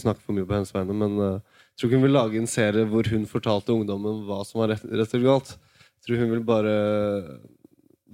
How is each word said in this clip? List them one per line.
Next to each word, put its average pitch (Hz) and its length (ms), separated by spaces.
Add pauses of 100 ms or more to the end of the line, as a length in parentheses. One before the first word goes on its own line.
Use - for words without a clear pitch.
snakke 107 180
for - 120
mye 98 120
på 98 80
hennes 101 180
vegne, 98 220
men, 104 260
eh, 98 200
jeg - 400
tror 120 100
ikke 123 100
hun - 40
ville 139 180
lage 110 160
en 113 80
serie 110 400
hvor 110 220
hun 110 180
fortalte 110 480
ungdommen 104 540
hva 101 180
som - 160
var 110 60
rett, 107 160
rett 110 320
eller 123 100
galt. 135 320 (480)
Jeg 120 100
tror - 40
hun 120 100
vil 113 140
bare 104 960 (760)